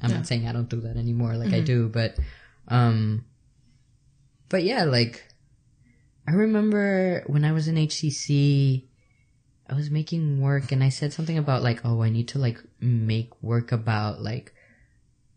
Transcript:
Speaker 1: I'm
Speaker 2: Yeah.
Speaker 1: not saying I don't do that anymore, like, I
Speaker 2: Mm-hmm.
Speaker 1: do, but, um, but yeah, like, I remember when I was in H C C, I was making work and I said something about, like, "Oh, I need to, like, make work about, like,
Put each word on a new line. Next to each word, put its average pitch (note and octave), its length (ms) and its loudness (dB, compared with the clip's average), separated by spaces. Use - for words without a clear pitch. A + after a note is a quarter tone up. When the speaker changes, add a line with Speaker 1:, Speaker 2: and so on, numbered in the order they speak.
Speaker 1:
I'm A#2 80 2
Speaker 2:
Yeah. A#2 60 0
Speaker 1:
not A2+ 100 -4
saying A#2 200 -2
I A#2 40 -4
don't A#2 180 -4
do A#2+ 120 -4
that A2+ 160 -6
anymore, A#2 380 -2
like, A#2 140 -2
I F#3 80 2
Speaker 2:
Mm-hmm. D#3+ 80 0
Speaker 1:
do, A#2+ 240 2
but, A2+ 280 -2
um, A2+ 580 2
but F3+ 140 0
yeah, G#3+ 200 0
like, A#2+ 400 2
I D3+ 60 -2
remember G3+ 920 2
when D3 180 0
I D#3 100 2
was D#3 140 -2
in D#3+ 100 0
H D#3 180 0
C D3+ 160 -2
C, C#3 760 2
I - 40 -6
was D3 160 -4
making D3+ 520 -2
work C#3 300 0
and C3 120 2
I C3 60 4
said C#3+ 220 -2
something D#3+ 260 -4
about, C#3+ 260 0
like, A#2+ 200 0
"Oh, A#2 200 0
I A2+ 60 2
need A2+ 200 0
to, C#3 100 -4
like, A#2+ 220 -2
make A2+ 640 -2
work A#2 300 -2
about, A2 480 -2
like, A2 320 -8